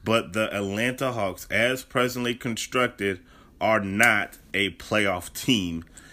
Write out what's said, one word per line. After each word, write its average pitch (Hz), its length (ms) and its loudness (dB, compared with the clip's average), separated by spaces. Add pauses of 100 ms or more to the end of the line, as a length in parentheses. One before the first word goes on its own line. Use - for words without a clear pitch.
but 110 300 0
the 110 180 0
Atlanta 113 600 -2
Hawks, 101 400 -4
as 123 320 0
presently 123 500 -2
constructed, 113 840 -2 (420)
are 107 180 4
not 101 600 2 (160)
a 98 160 0
playoff 98 640 -2
team. 87 520 -2 (280)